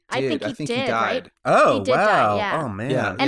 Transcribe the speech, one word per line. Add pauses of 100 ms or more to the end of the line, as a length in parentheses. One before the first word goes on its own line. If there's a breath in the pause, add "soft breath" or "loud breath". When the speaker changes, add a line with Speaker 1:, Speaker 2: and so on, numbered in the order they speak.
Speaker 1:
I
Speaker 2:
did.
Speaker 1:
think
Speaker 2:
I
Speaker 1:
he
Speaker 2:
think
Speaker 1:
did,
Speaker 2:
he
died.
Speaker 1:
right? (140)
Speaker 3:
Oh,
Speaker 1:
He
did
die,
Speaker 3:
wow.
Speaker 1:
yeah.
Speaker 3:
Oh,
man.
Speaker 2:
Yeah,
Speaker 1:
And